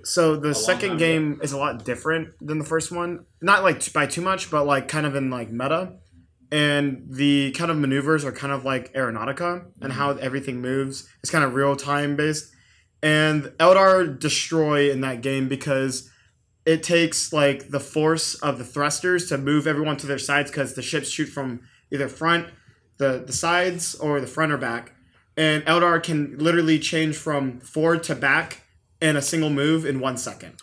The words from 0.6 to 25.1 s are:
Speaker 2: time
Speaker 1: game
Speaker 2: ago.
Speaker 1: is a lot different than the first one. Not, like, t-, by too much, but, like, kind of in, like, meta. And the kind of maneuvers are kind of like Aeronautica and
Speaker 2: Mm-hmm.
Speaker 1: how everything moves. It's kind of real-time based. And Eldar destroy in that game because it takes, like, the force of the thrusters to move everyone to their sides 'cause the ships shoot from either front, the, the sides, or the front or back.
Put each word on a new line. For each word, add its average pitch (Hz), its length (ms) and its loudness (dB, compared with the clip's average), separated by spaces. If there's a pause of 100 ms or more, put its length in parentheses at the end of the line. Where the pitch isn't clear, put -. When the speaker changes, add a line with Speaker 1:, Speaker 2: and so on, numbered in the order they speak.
Speaker 2:
time 170 80 -2
Speaker 1:
game 160 360 2
Speaker 2:
ago. - 80 -12
Speaker 1:
is 139 100 -4
a 143 40 -4
lot 131 280 -4
different 156 440 -4 (120)
than 151 180 -4
the 151 60 -4
first 160 260 -2
one. 175 340 -6 (160)
Not, 190 220 4
like, 180 180 4
t-, - 140 -6
by 147 120 2
too 151 140 -4
much, 185 300 -2
but, 147 160 2
like, 143 220 2
kind 151 180 -2
of 139 80 -2
in, 135 160 -2
like, 117 200 -8
meta. 151 420 -4 (600)
And 143 560 0
the 139 440 2
kind 170 180 -2
of 156 80 0
maneuvers 143 460 0
are 131 80 -6
kind 139 200 -6
of 131 120 -4
like 131 300 -4
Aeronautica 135 720 -4 (140)
and 139 120 -6
Speaker 2:
Mm-hmm. - 0 -
Speaker 1:
how 143 240 0
everything 131 440 -6
moves. 135 480 -4 (140)
It's - 80 -6
kind 156 140 2
of 127 100 0
real-time 143 640 0
based. 151 340 -2 (520)
And 156 420 4 (160)
Eldar 185 580 6
destroy 151 720 2
in 131 120 -2
that 131 200 -4
game 135 260 0
because 135 640 -2 (560)
it 160 160 4
takes, 170 500 2
like, 143 380 2
the 139 100 -4
force 156 540 0
of 139 240 -2
the 123 60 -10
thrusters 170 640 0
to 143 100 -2
move 143 300 0
everyone 151 300 0
to - 80 -10
their 139 120 -4
sides 143 320 0
'cause 135 240 -4
the 131 80 -8
ships 139 260 -4
shoot - 180 -4
from 131 340 -8 (320)
either 139 160 -2
front, 170 400 0 (500)
the, 131 260 0
the 135 80 -12
sides, 175 600 0
or 147 260 -2
the 127 60 -6
front 156 260 -2
or 143 60 0
back. 117 340 -6 (440)